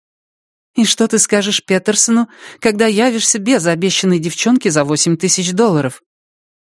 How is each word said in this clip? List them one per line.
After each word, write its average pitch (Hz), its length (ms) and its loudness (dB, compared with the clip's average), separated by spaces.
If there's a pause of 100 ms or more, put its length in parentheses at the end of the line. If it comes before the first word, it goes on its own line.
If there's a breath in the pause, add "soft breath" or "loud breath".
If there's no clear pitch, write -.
(760)
"И 226 100 2
что 226 220 0
ты 220 120 0
скажешь 202 460 -2
Петерсону, 214 640 0 (300 loud breath)
когда 220 280 0
явишься 226 500 0
без 208 280 0
обещанной 175 540 0
девчонки 196 500 0
за 151 160 2
восемь 156 320 0
тысяч 180 340 -2
долларов?" 180 500 0 (680)